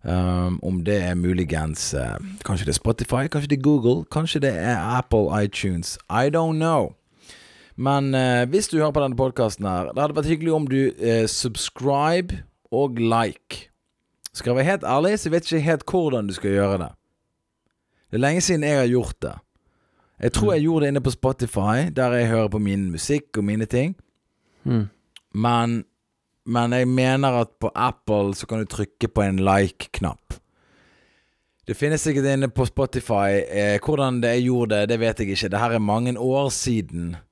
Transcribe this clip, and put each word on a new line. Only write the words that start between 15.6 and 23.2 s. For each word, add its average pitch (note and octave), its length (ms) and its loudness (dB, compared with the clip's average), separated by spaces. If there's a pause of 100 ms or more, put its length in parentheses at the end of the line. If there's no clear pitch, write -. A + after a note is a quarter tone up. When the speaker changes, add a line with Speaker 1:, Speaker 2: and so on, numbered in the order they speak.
Speaker 1:
ikke D3+ 100 2
helt D3+ 140 0
hvordan C3+ 420 0
du F#2+ 60 -4
skal G2 180 -2
gjøre G2 260 2
det. D2+ 140 -4 (1200)
Det G#2+ 120 -4
er C#3 40 2
lenge E3+ 140 0
siden E3+ 220 0
jeg D3 140 2
har B2+ 100 2
gjort B2 340 0
det. C2 140 -8 (840)
Jeg B2 120 0
tror G#3 140 2
Speaker 2:
Mm. G3 60 4
Speaker 1:
jeg D3+ 100 2
gjorde D#3+ 180 2
det C#3+ 60 2
inne C#3 140 0
på C3 100 0
Spotify, A#2+ 800 -2
der B2+ 220 0
jeg A#2+ 180 2
hører A2+ 200 2
på G#2 120 -2
min G2 300 0
musikk C#3+ 460 -4